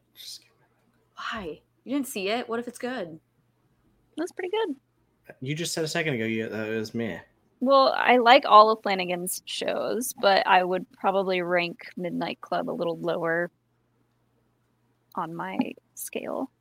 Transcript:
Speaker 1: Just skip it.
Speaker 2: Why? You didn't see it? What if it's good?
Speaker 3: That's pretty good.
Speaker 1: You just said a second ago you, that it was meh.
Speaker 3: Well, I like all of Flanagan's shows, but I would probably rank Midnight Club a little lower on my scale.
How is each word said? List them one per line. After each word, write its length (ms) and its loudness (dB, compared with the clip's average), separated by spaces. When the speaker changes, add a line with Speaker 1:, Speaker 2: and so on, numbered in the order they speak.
Speaker 1:
Just 220 -18
skip 140 -20
it. 640 -20
Speaker 2:
Why? 460 -10
You 120 -6
didn't 120 -2
see 220 -4
it? 200 -4
What 100 -4
if 80 -10
it's 120 -16
good? 400 -8
Speaker 3:
That's 140 -6
pretty 180 -10
good. 260 -2
Speaker 1:
You 140 -4
just 180 -4
said 100 -2
a 40 -4
second 280 -2
ago 100 -2
you, 240 -2
that 200 -6
it 80 -2
was 160 -6
meh. 260 -4
Speaker 3:
Well, 380 4
I 200 6
like 280 8
all 240 10
of 140 0
Flanagan's 600 -4
shows, 760 -4
but 240 4
I 180 6
would 300 -2
probably 480 0
rank 560 -2
Midnight 440 -6
Club 280 -4
a 20 -4
little 280 -4
lower 500 -2
on 200 -6
my 220 -8
scale. 640 -10